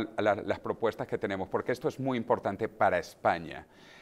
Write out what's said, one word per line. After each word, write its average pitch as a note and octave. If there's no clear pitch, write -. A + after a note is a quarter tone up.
a -
la, G#2
las G2
propuestas A2
que A#2+
tenemos, F#2+
porque -
esto B2+
es C3+
muy C3
importante A2
para F#2
España. E2